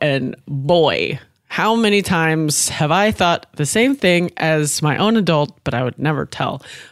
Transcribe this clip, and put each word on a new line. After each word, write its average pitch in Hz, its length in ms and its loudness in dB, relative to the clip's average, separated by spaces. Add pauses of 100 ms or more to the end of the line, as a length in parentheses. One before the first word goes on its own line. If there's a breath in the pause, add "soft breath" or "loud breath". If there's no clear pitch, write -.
And 139 360 -2 (100)
boy, 143 720 0 (300)
how 208 260 0
many 208 260 2
times 160 680 0
have 151 240 -2
I 202 180 2
thought 175 360 0 (100)
the 147 100 -2
same 254 300 2
thing 175 400 2
as 156 460 0
my 151 160 2
own 220 180 2
adult, 160 480 0
but 123 100 -4
I 123 80 -2
would 123 160 -6
never 147 260 -2
tell 135 380 -6 (300 loud breath)